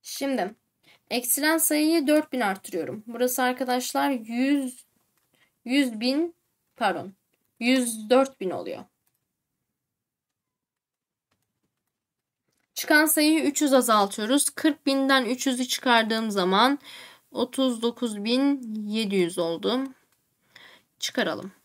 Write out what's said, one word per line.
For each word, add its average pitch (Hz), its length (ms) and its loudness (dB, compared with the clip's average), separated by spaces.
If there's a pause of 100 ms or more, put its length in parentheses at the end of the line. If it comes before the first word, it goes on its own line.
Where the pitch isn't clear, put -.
Şimdi 233 520 -4 (560)
eksilen 277 480 0
sayıyı 311 480 2
dört 302 260 2
bin 254 80 -2
arttırıyorum. 190 680 -4
Burası 247 360 -2
arkadaşlar 254 680 0
yüz, 254 760 -2 (800)
yüz 240 360 0
bin, 285 340 -2 (420)
pardon, 190 360 -2 (480)
yüz 233 500 0
dört 269 300 2
bin 185 100 -4
oluyor. 92 340 -10 (4000)
Çıkan 311 320 4
sayıyı 302 360 2
üç 294 200 0
yüz 269 100 4
azaltıyoruz. 220 760 2
Kırk - 360 -2
binden 269 380 2
üç 254 220 -4
yüzü 254 220 -2
çıkardığım 226 600 2
zaman 196 480 2 (520)
otuz 254 520 -2
dokuz 226 420 -4
bin 254 500 0 (140)
yedi 208 280 -2
yüz 180 220 0
oldu. 180 440 -2 (1160)
Çıkaralım. 190 540 -6 (120)